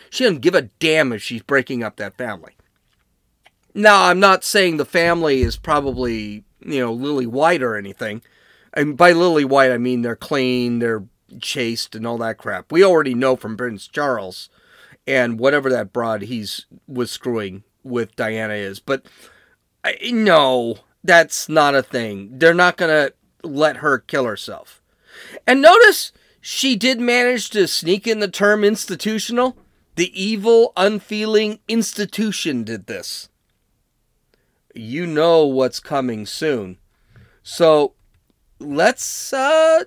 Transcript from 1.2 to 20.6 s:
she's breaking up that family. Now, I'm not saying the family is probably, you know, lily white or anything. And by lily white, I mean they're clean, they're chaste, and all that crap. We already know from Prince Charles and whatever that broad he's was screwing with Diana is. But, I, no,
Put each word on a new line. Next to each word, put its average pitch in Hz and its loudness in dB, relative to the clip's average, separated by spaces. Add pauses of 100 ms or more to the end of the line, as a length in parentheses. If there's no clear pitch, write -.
she's 117 -8
breaking 131 -2
up 107 -8
that 101 -12
family. 107 -12 (1200)
Now, 202 6
I'm 180 4
not 190 4
saying 180 2
the 147 -2
family 170 0
is 117 -2
probably, 120 -4 (200)
you 147 -4
know, 117 -2
lily 131 -4
white 139 0
or 117 -4
anything. 104 -10 (500)
And 147 -2
by 175 8
lily 165 2
white, 135 4
I 120 -2
mean 123 -2
they're 117 -4
clean, 123 -2
they're 113 -2 (360)
chaste, - -6
and 113 -10
all 117 -6
that 113 -6
crap. 101 -10
We 170 4
already 156 2
know 131 2
from 110 -12
Prince 113 -10
Charles 120 -6 (580)
and 123 0
whatever 135 2
that 113 -2
broad 113 -4
he's 107 -10 (220)
was 123 -6
screwing 104 -6 (220)
with 120 -6
Diana 110 -4
is. 98 -8
But, 135 -6 (800)
I, 202 -6 (160)
no, 135 2 (260)